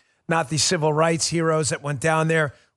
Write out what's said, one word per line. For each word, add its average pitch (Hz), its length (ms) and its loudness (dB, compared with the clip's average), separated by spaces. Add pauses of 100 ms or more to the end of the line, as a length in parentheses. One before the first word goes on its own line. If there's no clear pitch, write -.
(280)
not 165 220 0
the 156 80 -2
civil 156 340 0
rights 165 360 2
heroes 160 420 0
that 156 120 -6
went 143 200 -6
down 160 260 2
there, 160 260 0 (240)